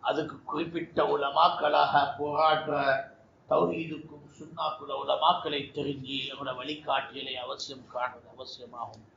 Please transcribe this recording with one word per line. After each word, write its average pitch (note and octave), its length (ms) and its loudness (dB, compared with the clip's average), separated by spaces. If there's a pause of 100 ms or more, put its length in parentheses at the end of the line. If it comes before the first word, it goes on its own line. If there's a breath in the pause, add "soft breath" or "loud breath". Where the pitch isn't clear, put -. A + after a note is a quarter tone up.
அதுக்கு C3+ 340 -2 (140)
குறிப்பிட்ட D#3+ 640 0
உலமாக்களாக D3 880 4 (160)
போராடுற D3 580 2 (720)
தௌஹீதுக்கும் D3+ 800 0 (100)
சுன்னாக்குள்ள D#3 540 -6 (120)
உலமாக்களை D3 580 2 (160)
தெரிஞ்சு C3+ 420 -4 (140)
அவரோட C3 260 -6
வழிகாட்டியலை C3+ 760 -4 (120)
அவசியம் C3 380 -10 (100)
காணுவது B2 420 -6
அவசியமாகும். A#2 680 -12 (120)